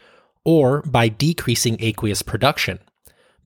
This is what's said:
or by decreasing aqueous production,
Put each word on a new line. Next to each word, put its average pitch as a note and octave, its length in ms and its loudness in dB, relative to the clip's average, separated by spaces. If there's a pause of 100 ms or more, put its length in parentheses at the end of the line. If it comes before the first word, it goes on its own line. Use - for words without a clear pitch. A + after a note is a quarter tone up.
(440)
or D3 380 2
by A#2 260 2
decreasing A#2+ 720 0
aqueous G#2+ 440 -2
production, A#2 580 -2 (640)